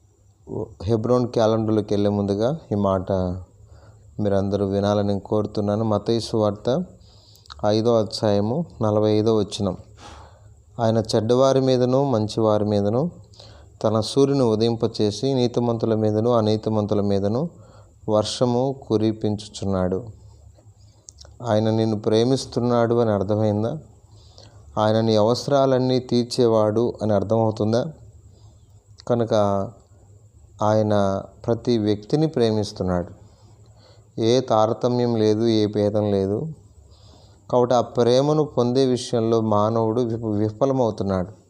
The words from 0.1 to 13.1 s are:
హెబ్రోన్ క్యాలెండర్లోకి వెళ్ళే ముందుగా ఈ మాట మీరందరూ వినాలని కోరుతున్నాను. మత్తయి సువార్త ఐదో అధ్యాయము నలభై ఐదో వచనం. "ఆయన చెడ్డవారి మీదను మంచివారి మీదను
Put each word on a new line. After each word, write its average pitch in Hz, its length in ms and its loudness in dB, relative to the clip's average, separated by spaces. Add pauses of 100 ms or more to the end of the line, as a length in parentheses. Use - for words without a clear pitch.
హెబ్రోన్ 117 440 2
క్యాలెండర్లోకి 110 680 0
వెళ్ళే 101 160 0
ముందుగా 104 480 0 (140)
ఈ 110 40 -2
మాట 95 360 0 (1080)
మీరందరూ 101 460 0
వినాలని 101 540 0
కోరుతున్నాను. 104 640 -2
మత్తయి 110 380 0
సువార్త 110 640 -2 (800)
ఐదో 110 340 2
అధ్యాయము 110 640 -2 (160)
నలభై 107 300 2
ఐదో 107 240 2
వచనం. 101 420 -4 (1040)
"ఆయన 113 240 2 (120)
చెడ్డవారి 127 460 2
మీదను 131 420 2
మంచివారి 107 600 0
మీదను 107 460 0 (720)